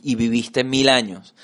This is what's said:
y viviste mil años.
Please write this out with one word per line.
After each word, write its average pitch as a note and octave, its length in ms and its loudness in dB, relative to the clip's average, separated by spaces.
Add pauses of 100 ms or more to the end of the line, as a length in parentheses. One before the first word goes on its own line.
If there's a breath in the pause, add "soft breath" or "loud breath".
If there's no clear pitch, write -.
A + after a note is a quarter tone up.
y C3 120 -2
viviste A#2 500 -2
mil C3+ 240 2
años. G#2+ 560 -2